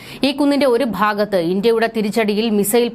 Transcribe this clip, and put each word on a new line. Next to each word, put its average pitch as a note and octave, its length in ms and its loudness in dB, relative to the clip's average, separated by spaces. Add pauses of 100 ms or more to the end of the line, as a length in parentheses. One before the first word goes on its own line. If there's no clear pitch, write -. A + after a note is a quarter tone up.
(220)
ഈ C#4 100 2
കുന്നിന്റെ C#4+ 340 2
ഒരു A#3+ 180 2
ഭാഗത്ത് G#3 520 -2
ഇന്ത്യയുടെ G#3 600 0
തിരിച്ചടിയിൽ G#3+ 540 0
മിസൈൽ G#3+ 440 2